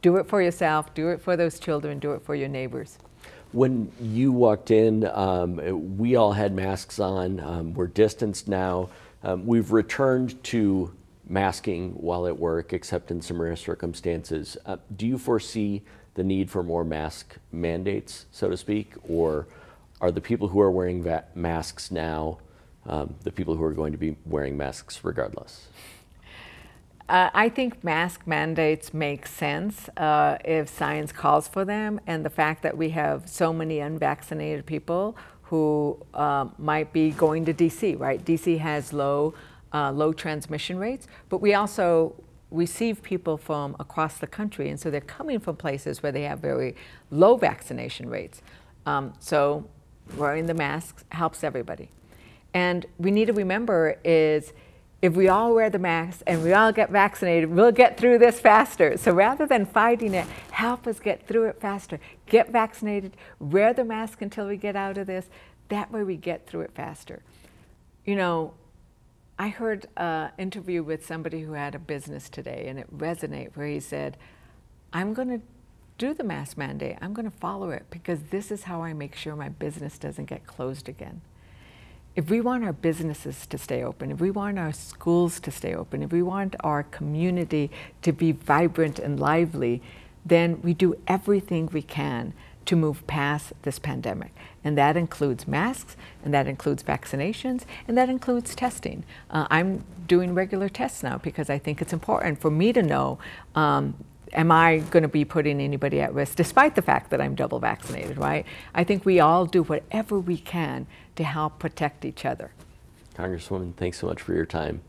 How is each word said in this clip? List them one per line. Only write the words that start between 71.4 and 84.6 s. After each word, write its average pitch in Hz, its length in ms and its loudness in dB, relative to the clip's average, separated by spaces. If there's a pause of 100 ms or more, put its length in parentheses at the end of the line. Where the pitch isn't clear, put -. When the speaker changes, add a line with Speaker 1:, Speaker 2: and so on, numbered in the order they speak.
Speaker 1:
who 156 100 -10
had 143 240 -8
a 175 40 -10
business 143 500 -10
today, 131 380 -12
and 135 120 -12
it - 180 -16
resonated, 147 580 -8
where 147 120 -8
he 147 140 -6
said, 143 360 -10 (760)
"I'm 190 200 -4
gonna 247 280 -6 (580)
do 269 140 -2
the 311 100 -8
mask 147 340 -8
mandate. 139 440 -8
I'm 196 120 -10
gonna 220 160 -6
follow 190 400 -8
it - 220 -10
because 170 400 -6
this 202 200 -6
is 202 120 -8
how 170 180 -8
I 165 120 -8
make 143 220 -10
sure 151 200 -10
my 147 140 -10
business - 500 -10
doesn't 147 260 -10
get - 220 -12
closed 135 420 -10
again." - 320 -16 (920)
If 165 160 -2
we 226 100 2
want 247 220 -2
our 185 100 -4
businesses 151 720 -4
to 139 140 -10
stay 123 240 -6
open, 127 260 -8
if 143 100 -8
we 180 120 0
want 202 260 -4
our 160 140 -4